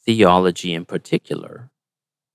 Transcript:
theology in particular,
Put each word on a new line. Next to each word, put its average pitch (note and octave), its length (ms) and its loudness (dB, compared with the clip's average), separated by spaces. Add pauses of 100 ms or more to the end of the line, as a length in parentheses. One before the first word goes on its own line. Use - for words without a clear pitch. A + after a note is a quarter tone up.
theology F#2 680 2
in E2 120 -8
particular, - 840 -10 (640)